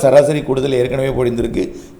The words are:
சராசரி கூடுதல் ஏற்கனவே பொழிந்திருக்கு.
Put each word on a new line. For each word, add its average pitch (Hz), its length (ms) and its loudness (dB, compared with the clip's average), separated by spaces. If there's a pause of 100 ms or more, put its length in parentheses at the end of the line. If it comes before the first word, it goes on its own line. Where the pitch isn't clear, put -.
சராசரி 143 400 4
கூடுதல் 131 360 -2
ஏற்கனவே 131 380 -2
பொழிந்திருக்கு. 117 460 -2 (380)